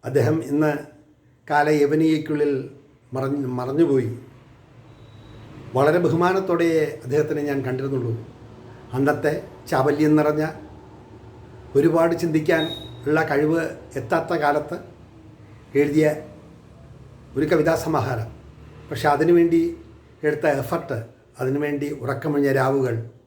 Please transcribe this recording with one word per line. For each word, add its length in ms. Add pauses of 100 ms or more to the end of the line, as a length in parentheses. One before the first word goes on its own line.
അദ്ദേഹം 340 (140)
ഇന്ന് 200 (760)
കാലയവനികയ്ക്കുള്ളിൽ 1040 (640)
മറഞ്ഞ്, 320 (120)
മറഞ്ഞുപോയി. 520 (1700)
വളരെ 280
ബഹുമാനത്തോടെ 640 (340)
അദ്ദേഹത്തിനെ 460
ഞാൻ 180
കണ്ടിരുന്നുള്ളൂ. 460 (840)
അന്നത്തെ 360 (360)
ചാബല്യം 480
നിറഞ്ഞ, 260 (1300)
ഒരുപാട് 440
ചിന്തിക്കാൻ 420 (440)
ഉള്ള 120 (100)
കഴിവ് 320 (380)
എത്താത്ത 340 (100)
കാലത്ത് 340 (1040)
എഴുതിയ 260 (1300)
ഒരു 140
കവിതാ 220 (120)
സമാഹാരം. 420 (640)
പക്ഷെ 260
അതിനുവേണ്ടി 460 (640)
എടുത്ത 200 (160)
എഫർട്ട്, 360 (420)
അതിനുവേണ്ടി 480 (160)
ഉറക്കമൊഴിഞ്ഞ 460 (100)
രാവുകൾ 360 (320)